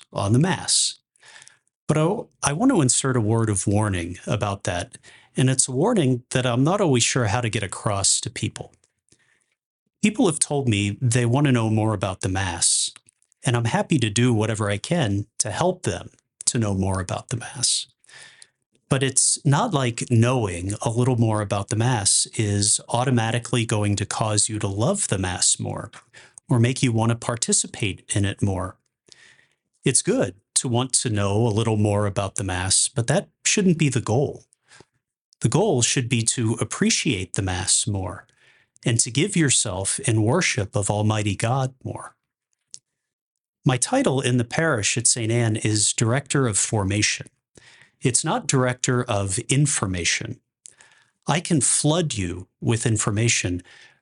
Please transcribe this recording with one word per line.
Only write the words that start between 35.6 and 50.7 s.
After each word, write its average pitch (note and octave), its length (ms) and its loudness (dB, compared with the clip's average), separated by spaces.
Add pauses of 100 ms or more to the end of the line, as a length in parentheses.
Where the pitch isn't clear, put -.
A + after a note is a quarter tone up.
should A#2+ 260 0
be A#2 140 2
to A2+ 380 0
appreciate A2 720 -2
the - 80 -2
Mass F#2 460 -2
more F#2 400 -6 (560)
and A#2 160 2
to B2+ 100 -4
give D#3+ 240 0
yourself G#2+ 680 0
in A2 220 2
worship A2 540 0
of G#2 140 0
Almighty G#2 440 0
God C3 480 -2
more. - 320 -12 (1500)
My C3 140 2
title G3+ 420 0
in B2+ 160 2
the A#2 80 2
parish C#3+ 520 0
at A#2+ 120 0
Saint A2+ 240 0
Anne A#2 240 2
is G#2+ 360 0
Director C3 540 0
of G#2 100 0
Formation. G#2 720 -2 (720)
It's - 220 0
not G#3 240 -4
Director B2+ 560 0
of G2 360 -2 (100)
Information. A2+ 920 0 (880)